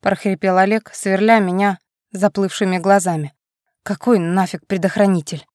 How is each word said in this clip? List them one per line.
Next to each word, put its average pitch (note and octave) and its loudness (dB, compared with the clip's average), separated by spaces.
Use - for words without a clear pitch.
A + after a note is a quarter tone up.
прохрипел F#3+ 0
Олег, G3+ 0
сверля G#3 2
меня F#3+ 0
заплывшими F#3+ -2
глазами. F3 0
«Какой G#3+ 0
нафиг F3 -2
предохранитель?» F#3 -2